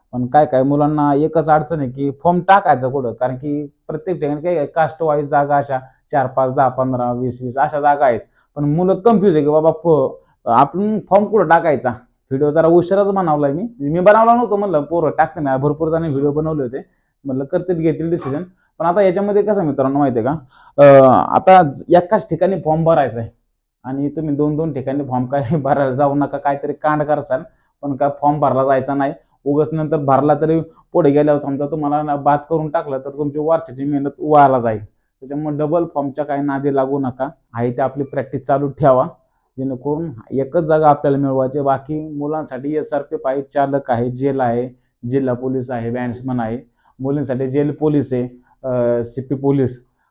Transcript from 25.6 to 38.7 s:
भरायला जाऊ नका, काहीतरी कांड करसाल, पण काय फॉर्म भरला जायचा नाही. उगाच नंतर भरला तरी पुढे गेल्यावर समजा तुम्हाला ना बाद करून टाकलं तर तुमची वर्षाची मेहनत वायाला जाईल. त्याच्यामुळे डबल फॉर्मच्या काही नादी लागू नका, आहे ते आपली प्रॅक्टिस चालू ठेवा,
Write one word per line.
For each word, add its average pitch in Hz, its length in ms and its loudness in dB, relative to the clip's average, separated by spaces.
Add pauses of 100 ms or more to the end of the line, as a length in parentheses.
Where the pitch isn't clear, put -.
भरायला 135 340 0
जाऊ 143 200 0
नका, 143 220 -2
काहीतरी 143 360 -4
कांड 151 300 -2
करसाल, 143 380 -2 (400)
पण 143 140 -4
काय 143 140 0 (120)
फॉर्म 147 180 2
भरला 131 240 2
जायचा 135 300 0
नाही. 139 200 -2 (320)
उगाच 143 260 0
नंतर 156 260 -2
भरला 139 440 4
तरी 160 200 2 (320)
पुढे 147 180 4
गेल्यावर 147 300 4
समजा 139 240 -4
तुम्हाला 147 380 -2
ना 147 120 -2
बाद 143 240 2 (100)
करून 156 200 -2
टाकलं 147 300 -4
तर 135 100 -12
तुमची 143 300 -6
वर्षाची 151 440 -2
मेहनत 143 260 -2 (100)
वायाला 143 400 4
जाईल. 110 300 -2
त्याच्यामुळे 147 680 -10
डबल 156 360 -2
फॉर्मच्या 143 320 -4
काही 143 160 -6
नादी 139 340 -2
लागू 135 240 0
नका, 131 300 -6 (240)
आहे 120 180 -2
ते 127 100 -4
आपली 135 220 -4
प्रॅक्टिस 135 420 -8
चालू 143 220 0
ठेवा, 139 400 2 (500)